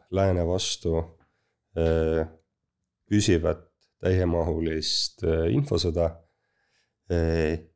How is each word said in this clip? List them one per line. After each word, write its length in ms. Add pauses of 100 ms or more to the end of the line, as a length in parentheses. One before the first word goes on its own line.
lääne 340
vastu, 540 (800)
äh, 500 (840)
püsivat 520 (400)
täiemahulist, 1200
äh, 300
infosõda. 560 (1000)
Äh, 500 (160)